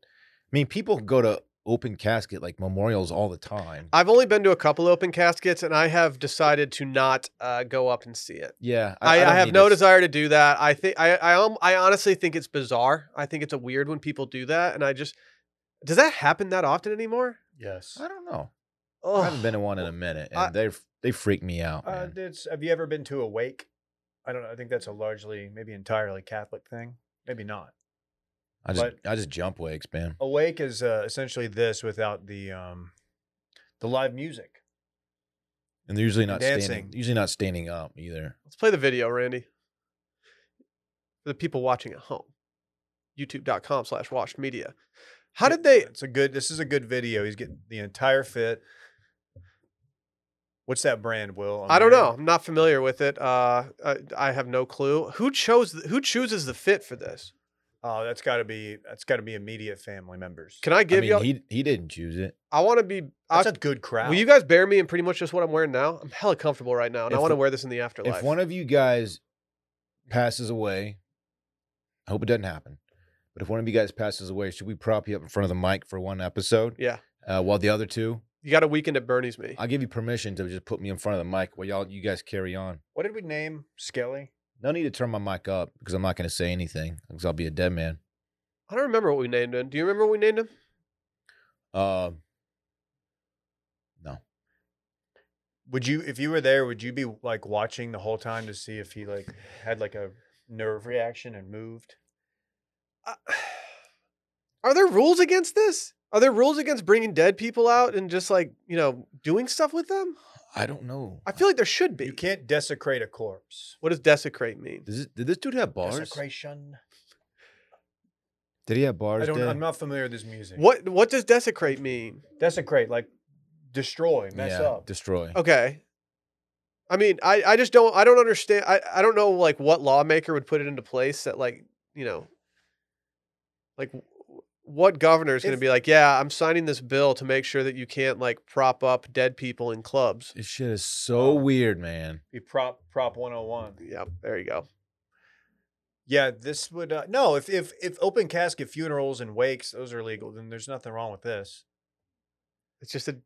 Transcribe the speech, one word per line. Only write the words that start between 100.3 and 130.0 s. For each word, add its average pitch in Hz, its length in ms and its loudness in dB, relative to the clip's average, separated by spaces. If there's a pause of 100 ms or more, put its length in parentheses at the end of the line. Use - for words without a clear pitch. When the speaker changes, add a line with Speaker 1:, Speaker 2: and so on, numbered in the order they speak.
Speaker 3:
nerve 110 360 -6
reaction 117 500 -6
and 95 140 -18
moved? 113 460 -18 (1120)
Speaker 2:
Uh, - 240 -10
<sighs> - 1300 -16
are 262 100 4
there 370 140 8
rules 302 320 6
against 359 360 4
this? 415 380 0 (180)
Are 214 80 4
there 262 120 8
rules 262 260 4
against 269 280 -4
bringing 214 280 4
dead 175 240 4
people 233 300 0
out 240 260 4
and 190 160 -4
just, 175 220 -4
like, 175 220 2 (140)
you 175 100 -8
know, 135 300 0 (160)
doing 202 240 0
stuff 302 260 -2
with 330 140 -4
them? 381 280 -4 (400)
Speaker 1:
I - 100 -4
don't 143 180 -12
know. 131 440 -14
Speaker 2:
I 196 40 -6
feel - 160 0
like 381 100 4
there 240 80 2
should 349 300 -2
be. 202 100 -8
Speaker 3:
You 131 80 -10
can't 175 340 -6
desecrate 143 560 -2
a 104 40 -6
corpse. - 760 -14
Speaker 2:
What 160 80 -2
does 165 100 -2
desecrate 127 600 0
mean? - 240 -14
Speaker 1:
Does 107 180 -10
it, - 140 -16
did 120 120 -6
this 180 100 -2
dude 262 160 -8
have 247 220 -4
bars? 98 240 -4
Speaker 3:
Desecration. 143 800 -14 (1900)
Speaker 1:
Did 113 120 0
he 135 60 4
have 127 140 0
bars, 107 260 -2
Speaker 3:
I - 40 -2
don't, 156 100 -2
Speaker 1:
Dad? 123 120 -2
Speaker 3:
I'm 143 100 -4
not 160 180 -4
familiar 139 260 -8
with 127 80 -8
this 113 140 -14
music. 107 340 -16
Speaker 2:
What, 196 300 6
what 196 200 6
does 262 140 0
desecrate 202 560 2
mean? 123 420 -8 (180)
Speaker 3:
Desecrate, 151 500 0
like, 117 180 -4 (640)
destroy, 135 640 -2
mess 92 240 -4
Speaker 1:
Yeah, - 80 2
Speaker 3:
up. - 200 -4
Speaker 1:
destroy. 90 480 -4
Speaker 2:
Okay. 147 460 2 (1080)
I 180 80 2
mean, 196 240 4
I, 196 220 6
I 208 140 8
just 247 160 2
don't, 226 220 8
I 196 80 8
don't 247 160 10
understand. 208 480 2
I, 190 120 6 (140)
I 190 100 2
don't 226 120 6
know, 208 160 6
like, 175 280 4
what 151 220 4
lawmaker 151 520 4